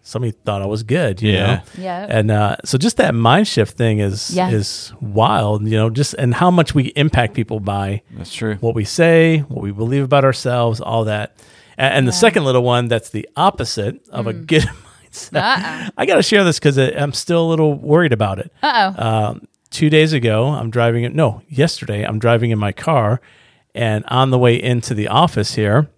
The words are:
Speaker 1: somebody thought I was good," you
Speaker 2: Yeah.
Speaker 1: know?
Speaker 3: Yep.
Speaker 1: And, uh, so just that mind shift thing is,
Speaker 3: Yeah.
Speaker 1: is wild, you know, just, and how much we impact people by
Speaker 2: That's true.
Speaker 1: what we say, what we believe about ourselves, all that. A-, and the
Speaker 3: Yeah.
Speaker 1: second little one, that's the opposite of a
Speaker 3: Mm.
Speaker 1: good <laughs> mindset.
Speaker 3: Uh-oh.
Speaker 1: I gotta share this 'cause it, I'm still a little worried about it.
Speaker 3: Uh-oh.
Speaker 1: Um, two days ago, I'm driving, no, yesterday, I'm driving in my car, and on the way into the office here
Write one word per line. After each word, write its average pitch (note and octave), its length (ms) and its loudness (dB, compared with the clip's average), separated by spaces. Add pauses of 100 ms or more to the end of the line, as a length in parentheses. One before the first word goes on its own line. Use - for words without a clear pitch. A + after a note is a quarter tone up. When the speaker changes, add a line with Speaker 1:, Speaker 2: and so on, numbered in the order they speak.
Speaker 1:
somebody A#2 300 -6 (100)
thought G2 180 -4
I G2 40 -6
was G#2+ 180 -6
good," A2 360 -2
you A2 120 2
Speaker 2:
Yeah. F#2+ 140 2
Speaker 1:
know? - 140 0 (220)
Speaker 3:
Yep. F#3 300 -8
Speaker 1:
And, A2 180 2
uh, G#2 340 0
so C3+ 140 -2
just G#3+ 200 0
that F3+ 140 2
mind B2 360 2
shift - 280 -2
thing A2 220 0
is, G2+ 340 -4
Speaker 3:
Yeah. F3+ 180 0
Speaker 1:
is - 500 -4
wild, G#2+ 640 0
you A2 100 0
know, A2 140 2
just, C3+ 240 -2
and A#2+ 180 0
how F3+ 200 2
much E3+ 240 2
we C3+ 80 2 (100)
impact C#3+ 400 0
people A2 240 -4
by G2+ 440 -4 (140)
Speaker 2:
That's F2+ 160 -14
true. G#2+ 280 -4
Speaker 1:
what A#2 160 -2
we G#2+ 80 -2
say, E3 540 4 (100)
what B2+ 160 -8
we G2+ 80 -6
believe A#2+ 320 -2
about C3+ 200 2
ourselves, A#2+ 560 0
all A2+ 260 -2
that. G#2+ 260 -4 (460)
A-, C3+ 40 0
and C3+ 240 2
the A#2 60 0
Speaker 3:
Yeah. - 60 -4
Speaker 1:
second G#3 260 4
little B2+ 180 2
one, A#2+ 260 0
that's A2+ 220 -2
the G#2+ 160 -8 (100)
opposite A#2+ 760 -2
of A2+ 140 -6
a A2 80 -6
Speaker 3:
Mm. E2 120 -14
Speaker 1:
good - 160 2
<laughs> - 480 -10
mindset. - 320 -6
Speaker 3:
Uh-oh. F#3+ 540 -4
Speaker 1:
I - 100 -4
gotta - 160 4
share G3+ 220 4
this E3+ 160 0
'cause C#3+ 160 2
it, C3 200 2
I'm C#3+ 180 -4
still E3+ 300 -2
a E3 40 0
little D#3 260 0
worried D3 380 2
about G2+ 260 0
it. - 140 -12 (100)
Speaker 3:
Uh-oh. G3 420 0
Speaker 1:
Um, A2 360 -2 (300)
two D#3 200 0
days D#3 220 6
ago, A#2 360 2
I'm A2+ 220 -4
driving, A#2 460 0
no, C#3 320 0
yesterday, B2+ 560 -2
I'm G#2+ 140 -4
driving A#2 320 2
in G#2+ 80 0
my G#2 140 -2
car, B2 480 0 (540)
and G#2+ 340 -2
on C3 220 2
the B2+ 80 2
way A#2+ 220 4
into A#2+ 340 -2
the G#2 140 -4
office B2 460 0
here A2 320 2 (120)